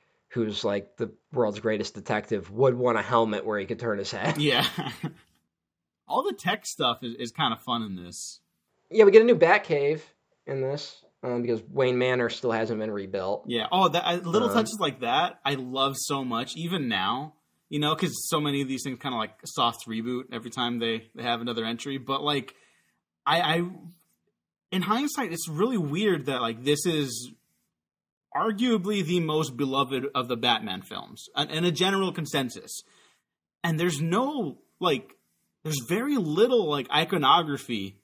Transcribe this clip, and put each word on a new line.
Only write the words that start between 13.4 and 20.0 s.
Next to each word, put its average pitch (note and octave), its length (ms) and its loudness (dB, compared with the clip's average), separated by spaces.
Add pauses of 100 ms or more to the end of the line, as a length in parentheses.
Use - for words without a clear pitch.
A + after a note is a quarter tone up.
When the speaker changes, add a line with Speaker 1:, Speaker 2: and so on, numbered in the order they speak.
Speaker 2:
Yeah. A#2+ 240 -2
Oh, F#3 180 4
that, F3 160 -2
I, F3 120 0
little F3+ 320 0
Speaker 1:
Um, G3 60 -2
Speaker 2:
touches A3 240 0
like E3 200 -2
that, C3 460 -2
I C#3 100 -2
love C3+ 420 -2
so C#3 260 -4
much, B2 340 -4
even E3 300 -4
now, A2+ 460 -2 (360)
you D3 100 -4
know, D3 160 0
'cause D#3 160 -2 (160)
so D#3 140 0
many C#3+ 200 0
of C3 60 -4
these C3 160 -6
things C3 180 -8
kinda, B2+ 160 -6
like, A2 180 -6 (100)
soft A#2+ 420 -2
reboot A#2 440 -4